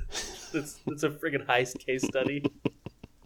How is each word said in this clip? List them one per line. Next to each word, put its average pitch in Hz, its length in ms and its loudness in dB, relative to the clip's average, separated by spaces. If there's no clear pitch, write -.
it's, 156 340 -4
it's 147 160 -2
a 151 60 6
friggin' 143 360 -2
heist 127 340 4
case 131 240 0
study. 139 400 2